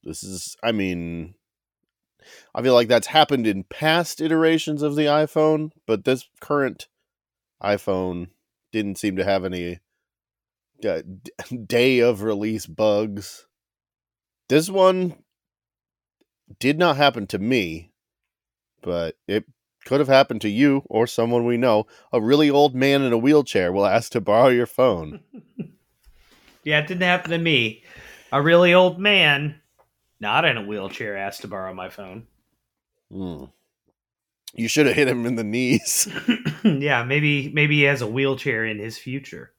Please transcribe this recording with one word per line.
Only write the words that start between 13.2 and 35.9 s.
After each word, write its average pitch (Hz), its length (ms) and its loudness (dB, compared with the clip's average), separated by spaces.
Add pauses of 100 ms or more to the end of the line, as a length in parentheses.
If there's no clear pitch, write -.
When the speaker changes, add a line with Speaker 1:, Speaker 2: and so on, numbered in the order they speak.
Speaker 1:
This 160 220 2
one 185 480 2 (1400)
did 147 200 0
not 165 180 2
happen 123 300 2
to 101 120 -6
me, 92 520 -2 (880)
but 85 340 -6 (120)
it 101 180 -2 (400)
could 139 140 0
have 135 100 0
happened 135 320 4
to 107 80 -2
you 135 360 2
or 113 200 0
someone 117 400 0
we 120 120 0
know. 113 280 2 (260)
A 123 80 2
really 143 300 4
old 139 260 4
man 139 280 2
in 123 100 0
a 117 40 2
wheelchair 123 540 2
will 98 140 2
ask 104 280 0
to 110 80 -2
borrow 110 260 4
your 120 180 4
phone. 90 540 0 (140)
Speaker 2:
<laughs> - 360 -16 (960)
Yeah, 151 140 0
it 151 80 0
didn't 180 160 -6
happen 180 300 0
to 165 80 -2
me. 127 440 0 (480)
A 139 80 0
really 175 360 6
old 180 240 4
man, 151 600 2 (600)
not 120 260 0
in 123 120 0
a 107 60 -8
wheelchair, 101 540 -8
asked 98 240 -10
to 107 60 -14
borrow 95 260 -10
my 92 160 -12
phone. 98 380 -18 (840)
Speaker 1:
Hmm. 87 340 -10 (1080)
You 113 140 -6
should 147 180 2
have 117 100 2
hit 143 120 2
him 120 180 -2
in 123 120 -2
the 113 60 -4
knees. 123 640 -2 (260)